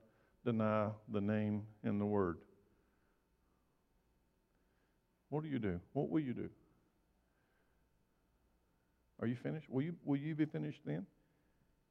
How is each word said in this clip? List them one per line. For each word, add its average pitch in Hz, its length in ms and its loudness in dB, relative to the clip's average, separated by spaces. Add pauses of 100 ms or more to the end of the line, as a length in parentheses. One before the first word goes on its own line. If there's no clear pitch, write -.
(440)
deny 107 440 4 (240)
the 104 80 2
name 107 420 2 (200)
and 104 180 0
the 104 60 2
word. 98 320 2 (3000)
What 147 160 -2
do 160 40 -6
you 139 100 0
do? 92 220 0 (120)
What 143 180 0
will 160 100 4
you 127 140 0
do? - 140 -6 (2750)
Are 110 60 0
you 123 100 0
finished? 147 320 -6
Will 131 140 0
you, 170 120 -4 (100)
will 143 120 2
you 151 180 -2
be 151 120 2
finished 151 380 -6
then? 151 220 -4 (840)